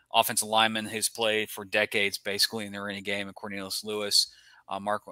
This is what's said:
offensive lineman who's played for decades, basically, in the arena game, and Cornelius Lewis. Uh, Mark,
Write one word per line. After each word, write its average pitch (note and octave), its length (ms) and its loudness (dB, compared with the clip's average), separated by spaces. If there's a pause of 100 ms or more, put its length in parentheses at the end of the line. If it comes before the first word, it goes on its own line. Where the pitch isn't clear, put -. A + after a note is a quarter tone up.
(140)
offensive A2+ 340 4
lineman A2 380 4
who's A2 220 -2
played G#2+ 420 0
for G#2 140 -10
decades, G#2 540 2
basically, G2+ 480 -2
in G2+ 60 -12
the G2+ 60 -8
arena G2+ 220 -6
game, G2+ 260 -4
and G2 100 -12
Cornelius G2 480 -8
Lewis. G#2 480 0 (360)
Uh, F#2+ 120 -6
Mark, G#2 320 -2